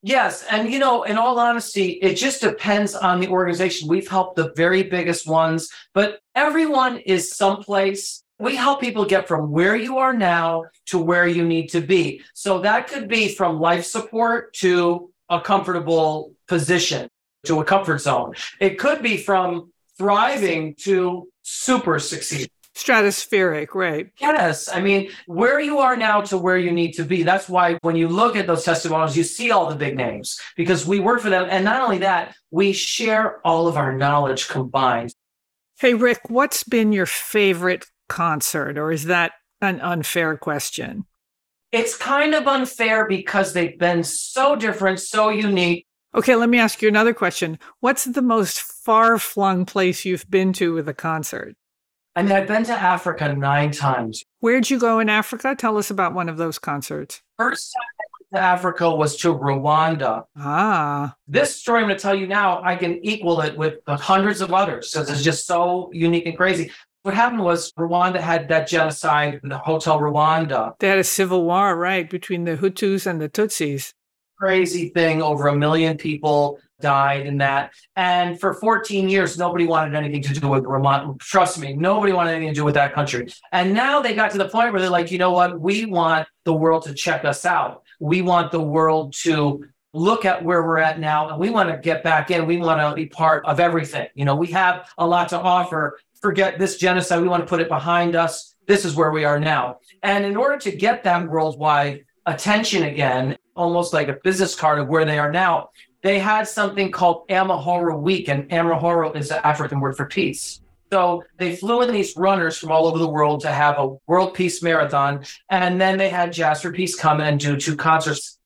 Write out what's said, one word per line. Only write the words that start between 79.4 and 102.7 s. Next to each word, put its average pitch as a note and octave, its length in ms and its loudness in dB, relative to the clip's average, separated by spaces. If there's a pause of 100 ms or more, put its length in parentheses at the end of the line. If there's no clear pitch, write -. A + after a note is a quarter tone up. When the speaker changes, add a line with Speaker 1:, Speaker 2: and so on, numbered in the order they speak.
Speaker 1:
wanted D#3 280 0
anything D3 280 -2
to C#3 100 -2
do C#3 160 -2
with C3+ 160 2
Rwanda. C3+ 560 0
Trust F3+ 380 2
me, C#3 160 -8
nobody G3 400 2
wanted E3+ 160 2
anything D#3+ 240 -4
to D3 60 -2
do D3+ 40 0
with D3 80 2
that C#3+ 220 2
country. C3+ 360 -4 (220)
And F#3 220 2
now C4+ 260 2
they A#3 140 -2
got G#3+ 160 2
to G3 80 -4
the G3 100 0
point A3+ 240 2
where F#3+ 80 0
they're F#3 80 2
like, F3 220 0
"You F3+ 80 -4
know F3+ 140 4
what? F3+ 280 2
We G3+ 240 -2
want E3 420 0 (200)
the D#3+ 80 2
world D#3+ 300 2
to C#3+ 100 -10
check D#3 320 -4
us C#3 180 -4
out. D#3+ 380 -2 (160)
We E3 240 0
want F3 280 2
the E3 120 -2
world D#3 500 2 (120)
to D3 380 0 (300)
look G3 320 0
at F#3 180 0
where E3+ 200 0
we're E3 160 0
at D#3+ 200 0
now, D#3 300 -2
and D3+ 100 -8
we G3 120 -2
wanna F#3 260 0
get D#3+ 260 -4
back D#3 280 0
in. E3 160 0
We E3+ 100 0
wanna D#3+ 380 0
be D#3 100 -6
part D3+ 400 0
of D3+ 160 0
everything. E3 540 0
You C#3 100 -4
know, C#3+ 120 2
we E3+ 100 -2
have F3+ 500 0
a E3+ 100 0
lot F3 240 2
to F3 80 -2
offer. F3 600 0 (240)
Forget F#3 360 0
this F#3+ 200 -2
genocide. F3+ 420 2
We F3+ 80 2
wanna E3+ 160 0
put E3 160 -2
it E3 80 0
behind E3+ 480 0
us. - 380 -2 (120)
This G3 200 4
is D3+ 100 -4
where D#3 140 4
we D3+ 160 0
are D3 120 2
now." C#3+ 420 0 (220)
And G3+ 220 2
in G3+ 100 -2
order C#4 220 2
to G#3+ 140 -4
get G3+ 340 0
that F3 240 2
worldwide D3 800 0 (180)
attention G3+ 600 0